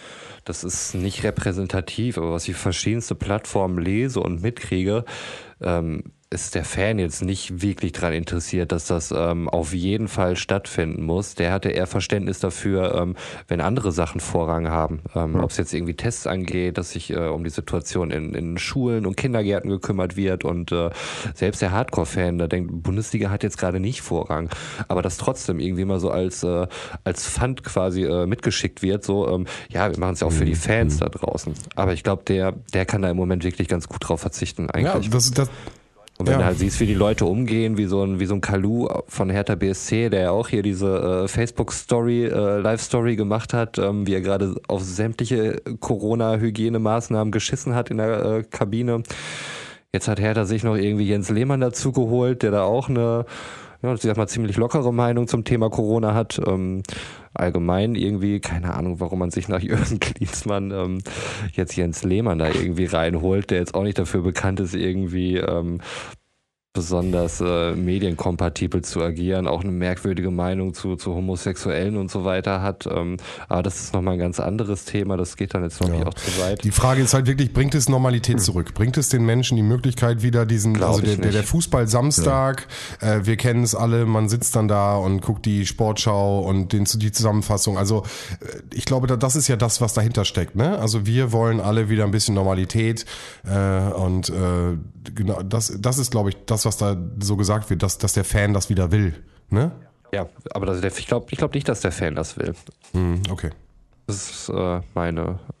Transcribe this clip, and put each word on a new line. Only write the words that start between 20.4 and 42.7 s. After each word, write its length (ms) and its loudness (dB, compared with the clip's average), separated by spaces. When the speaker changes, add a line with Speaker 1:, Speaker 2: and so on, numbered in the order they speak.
Speaker 1:
und, 300 -2
äh, 160 0
selbst 280 0
der 100 2
Hardcore-Fan, 680 0
der 100 0
denkt, 340 -4
Bundesliga 460 -2
hat 140 -2
jetzt 140 -4
gerade 220 0
nicht 220 -4
Vorrang. 480 -4
Aber 120 2
das 140 -2
trotzdem 460 -2
irgendwie 240 -2
mal 160 0
so 100 0
als, 320 -2
äh, 240 0
als 200 -4
Pfand 380 -4
quasi, 400 0
äh, 220 2
mitgeschickt 560 -2
wird, 240 0
so, 280 2
ähm, 120 -2
ja, 200 0
wir 80 -2
machen's 220 -2
ja 80 2
auch 60 2
für 100 2
die 80 2
Speaker 3:
Mhm. 60 0
Speaker 1:
Fans 380 2
Speaker 3:
Mhm. 40 0
Speaker 1:
da 80 2
draußen. 460 -4
Aber 160 2
ich 100 -4
glaub, 220 0
der, 260 2
der 120 2
kann 160 0
da 80 2
im 60 0
Moment 300 0
wirklich 240 -2
ganz 180 0
gut 180 -12
drauf 140 0
verzichten 500 -6
eigentlich. 360 0
Speaker 3:
Ja, 40 -2
das, 220 2
das 180 2
Speaker 1:
Und 60 -4
wenn 80 2
Speaker 3:
Ja. 60 4
Speaker 1:
du 60 4
halt 120 4
siehst, 220 0
wie 80 4
die 80 2
Leute 300 4
umgehen, 520 2
wie 80 2
so 180 2
ein, 160 0
wie 60 2
so 80 0
ein 80 0
Kalu 460 2
von 220 -2
Hertha 240 2
B 160 2
S 160 -2
C, 240 2
der 120 4
ja 100 4
auch 160 0
hier 160 0
diese, 600 2
äh, 20 -4
Facebook-Story, 1000 2
äh, 340 2
Live-Story 560 2